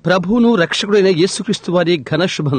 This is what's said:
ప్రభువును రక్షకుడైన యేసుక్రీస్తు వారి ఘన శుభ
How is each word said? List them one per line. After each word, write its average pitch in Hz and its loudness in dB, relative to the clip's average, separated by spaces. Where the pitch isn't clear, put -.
ప్రభువును 190 2
రక్షకుడైన 196 2
యేసుక్రీస్తు 190 -4
వారి 175 2
ఘన 160 0
శుభ 151 -4